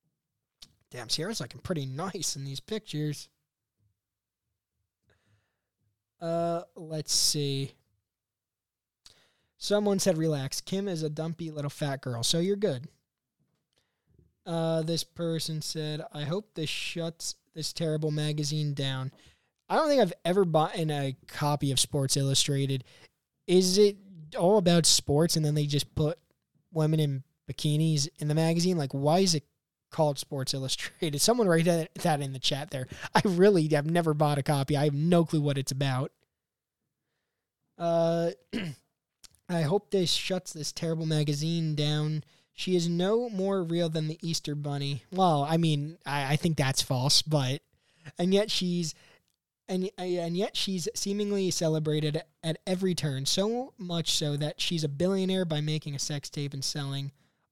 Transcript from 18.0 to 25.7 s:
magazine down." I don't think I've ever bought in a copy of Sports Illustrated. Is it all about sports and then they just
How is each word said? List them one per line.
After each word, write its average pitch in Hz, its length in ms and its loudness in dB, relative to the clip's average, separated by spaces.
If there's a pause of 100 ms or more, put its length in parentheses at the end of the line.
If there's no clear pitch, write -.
magazine 151 600 -2
down." 135 380 -4 (580)
I 247 80 2
don't 311 120 4
think 285 120 4
I've 180 120 4 (120)
ever 180 200 4
bought 165 320 2
in 160 140 0
a 139 260 -2 (100)
copy 147 460 0
of - 80 2
Sports 135 360 0
Illustrated. 139 680 0 (640)
Is 185 300 4
it 202 180 6 (420)
all 196 200 6
about 170 280 6
sports 156 500 4
and 160 80 2
then 147 120 2
they 147 100 0
just 143 300 -2